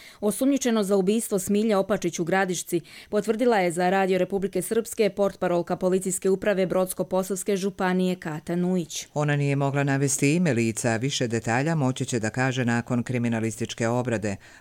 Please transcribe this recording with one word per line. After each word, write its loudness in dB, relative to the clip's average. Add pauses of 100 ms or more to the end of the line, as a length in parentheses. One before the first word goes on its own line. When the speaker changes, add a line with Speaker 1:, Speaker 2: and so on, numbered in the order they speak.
(220)
Speaker 1:
osumnjičeno 2
za 2
ubistvo 2
Smilje 2
Opačić 0
u 0
Gradišci, 0 (280)
potvrdila 2
je 2
za 2
Radio 2
Republike -2
Srpske 0
portparolka 0
Policijske 0
uprave 2
Brodsko-Posavske -2
županije 0
Kata -6
Nujić. -2
Speaker 2:
Ona 0
nije 0
mogla 0
navesti 2
ime 2
lica, 0
a 2
više -2
detalja 0
moći 0
će -2
da -2
kaže 0
nakon 0
kriminalističke -2
obrade. -2 (260)